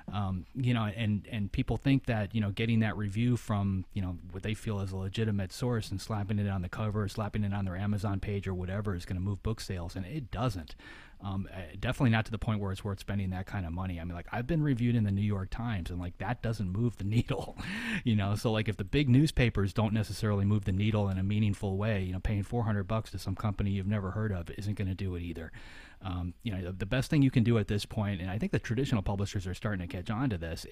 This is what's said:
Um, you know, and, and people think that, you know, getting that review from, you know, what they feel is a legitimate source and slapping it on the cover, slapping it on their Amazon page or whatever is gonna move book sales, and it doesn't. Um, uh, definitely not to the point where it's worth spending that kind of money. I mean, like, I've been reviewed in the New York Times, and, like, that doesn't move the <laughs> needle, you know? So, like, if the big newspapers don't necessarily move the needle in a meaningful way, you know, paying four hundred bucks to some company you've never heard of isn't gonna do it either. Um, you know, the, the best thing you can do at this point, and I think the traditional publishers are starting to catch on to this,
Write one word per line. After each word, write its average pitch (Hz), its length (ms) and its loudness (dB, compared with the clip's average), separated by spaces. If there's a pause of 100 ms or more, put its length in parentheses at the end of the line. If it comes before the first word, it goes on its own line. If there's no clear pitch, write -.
(120)
Um, 95 420 -2
you 123 180 2
know, 113 120 2
and, 104 480 0
and 104 180 -2
people 123 260 0
think 135 300 4
that, 107 260 0
you 113 80 2
know, 101 120 2
getting 113 280 2
that 110 160 2
review 110 400 2
from, 98 560 0
you 107 80 -2
know, 90 160 -2 (140)
what 92 140 -8
they 107 100 -2
feel 104 240 -4
is 95 140 -4
a 95 40 -4
legitimate 98 560 0
source 120 380 -2
and 98 100 -4
slapping 104 380 -2
it 104 100 2
on 95 140 0
the 90 60 -4
cover, 107 400 -2
slapping 104 340 -2
it 101 100 0
on 101 120 0
their 90 120 -2
Amazon 101 440 0
page 101 260 -2
or 95 80 0
whatever 95 400 -2
is 87 100 -4
gonna 92 140 -4
move 98 240 -2
book 113 180 -2
sales, 90 360 -6
and 98 100 -4
it 120 240 -6
doesn't. 95 460 -2 (480)
Um, 95 280 -2
uh, 90 60 -10 (220)
definitely 120 300 4
not 110 160 4
to - 40 -10
the 107 80 -4
point 107 220 0
where 98 100 -2
it's 98 140 -4
worth 101 160 -4
spending 98 300 -2
that 92 160 -4
kind 98 200 -4
of 80 60 -6
money. 90 260 -4
I 82 60 -6
mean, 87 100 -6
like, 85 160 -10
I've 120 160 -2
been 160 160 2
reviewed 120 320 4
in 117 80 4
the 104 80 4
New 98 120 2
York 101 280 0
Times, 107 400 -2
and, 87 80 -4
like, 90 200 -6
that 113 220 -4
doesn't 110 300 0
move 113 280 0
the 95 60 -4
<laughs> - 0 -
needle, 110 520 0 (480)
you 113 100 4
know? 101 220 2
So, 113 160 2
like, 110 160 2
if 101 80 -2
the 104 80 -4
big 139 240 2
newspapers 120 640 6
don't 107 220 2
necessarily 104 500 2
move 101 220 4
the 101 60 2
needle 104 360 4
in 95 100 0
a 92 60 0
meaningful 101 540 2
way, 104 260 0
you 92 80 -2
know, 92 80 -4
paying 101 240 2
four 120 180 0
hundred 104 220 0
bucks 110 280 -2
to 98 60 -6
some 95 160 -4
company 101 360 0
you've 98 180 0
never 104 240 0
heard 107 180 0
of 87 260 -4
isn't 104 180 -2
gonna 95 200 -2
do 92 220 -2
it 87 60 -6
either. 82 280 -8 (520)
Um, 90 400 -4
you 113 100 -2
know, 95 100 -4
the, 90 100 -4
the 98 140 -4
best 127 220 0
thing 151 140 6
you 131 80 8
can 120 120 6
do 117 140 6
at 104 120 2
this 104 180 0
point, 101 340 -2
and 95 100 -4
I 101 60 -2
think 185 160 -2
the 123 60 2
traditional 123 420 0
publishers 98 460 -2
are 92 80 -4
starting 90 340 -4
to - 80 -8
catch 90 140 -6
on 120 180 0
to 95 80 0
this, 82 360 -6